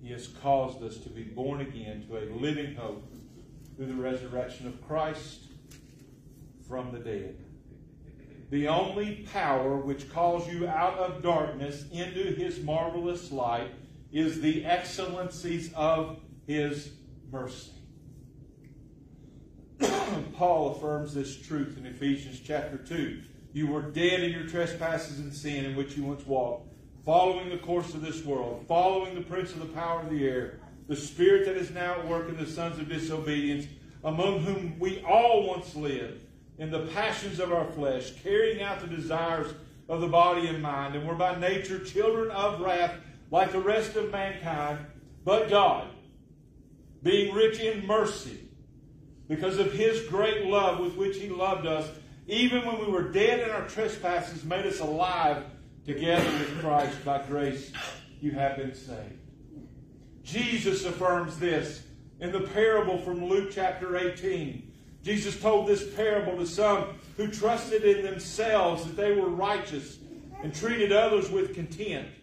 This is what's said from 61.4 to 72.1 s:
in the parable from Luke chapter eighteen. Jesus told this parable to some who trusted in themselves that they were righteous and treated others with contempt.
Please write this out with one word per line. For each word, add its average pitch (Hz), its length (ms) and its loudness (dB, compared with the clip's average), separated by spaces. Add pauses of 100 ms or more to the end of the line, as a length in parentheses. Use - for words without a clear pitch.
in 180 140 -6
the 196 80 0
parable 208 580 4
from 175 260 -2
Luke 196 280 2
chapter 180 440 0
eighteen. 175 760 -2 (300)
Jesus 202 380 0
told 202 260 6
this 202 280 2
parable 208 420 2
to 175 100 -2
some 202 520 2 (180)
who 208 120 -2
trusted 220 560 2
in 202 200 8
themselves 185 800 2
that 160 120 -8
they 202 160 4
were 190 180 4
righteous 175 680 -2 (440)
and 151 100 -4
treated 220 400 2
others 214 380 6
with 190 240 0
contempt. 160 560 -6 (120)